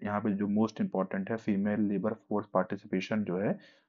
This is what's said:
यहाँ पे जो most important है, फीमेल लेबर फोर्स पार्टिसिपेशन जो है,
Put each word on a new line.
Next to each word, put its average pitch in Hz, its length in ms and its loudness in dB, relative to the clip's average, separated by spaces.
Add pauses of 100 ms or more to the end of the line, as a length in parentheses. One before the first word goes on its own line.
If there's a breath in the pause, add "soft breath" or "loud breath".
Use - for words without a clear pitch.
यहाँ 104 180 -2
पे 107 120 0
जो 101 140 0
most 107 380 2
important 95 440 -2
है, 113 80 0
फीमेल 104 420 0
लेबर 104 340 0
फोर्स 104 400 -4
पार्टिसिपेशन 101 680 0
जो 92 140 -2
है, 107 220 0 (300 loud breath)